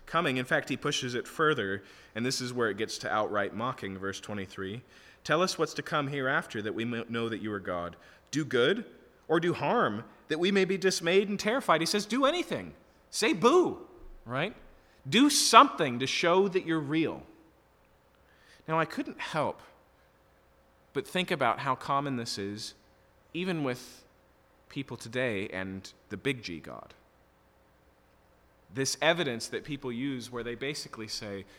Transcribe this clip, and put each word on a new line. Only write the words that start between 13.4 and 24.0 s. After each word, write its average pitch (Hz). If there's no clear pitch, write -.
right? 147
"Do 240
something 185
to 131
show 185
that 185
you're 160
real." 135
Now, 160
I 160
couldn't -
help 135
but -
think 180
about 139
how 131
common 139
this 117
is, 101
even 170
with -